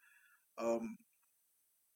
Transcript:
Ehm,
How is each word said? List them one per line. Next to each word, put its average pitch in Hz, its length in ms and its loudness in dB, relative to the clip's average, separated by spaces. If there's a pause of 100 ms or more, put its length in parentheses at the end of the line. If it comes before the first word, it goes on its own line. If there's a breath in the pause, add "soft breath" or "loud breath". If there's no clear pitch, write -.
(540 soft breath)
Ehm, 113 400 0 (1000)